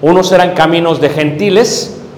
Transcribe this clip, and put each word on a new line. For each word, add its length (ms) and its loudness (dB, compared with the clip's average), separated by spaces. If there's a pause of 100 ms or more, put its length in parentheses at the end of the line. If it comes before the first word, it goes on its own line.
Unos 300 2
eran 200 2
caminos 500 0
de 80 2
gentiles 880 -2 (180)